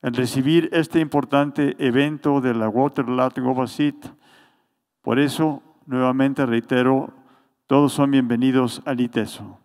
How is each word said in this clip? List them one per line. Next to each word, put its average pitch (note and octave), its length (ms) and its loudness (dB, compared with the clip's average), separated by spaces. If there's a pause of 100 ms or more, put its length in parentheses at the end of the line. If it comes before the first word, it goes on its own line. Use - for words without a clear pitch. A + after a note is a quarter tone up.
el B2+ 120 -4
recibir C3+ 580 0
este D#3+ 280 0
importante C#3+ 760 0
evento C#3+ 640 0
de B2 120 0
la A2 160 0
Water B2+ 400 -2
Lat B2+ 280 -2
Gobasit. C3 680 -2 (960)
Por A#2+ 180 -2
eso, D3 420 0 (240)
nuevamente C3 600 0
reitero, B2+ 680 0 (540)
todos C#3 260 4
son C#3+ 180 2
bienvenidos B2+ 760 2
al B2+ 160 -2
iteso. G#2 640 -6